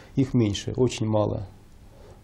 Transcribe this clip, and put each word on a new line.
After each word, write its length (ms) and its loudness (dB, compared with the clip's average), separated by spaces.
их 180 0
меньше, 420 0
очень 300 0
мало. 400 0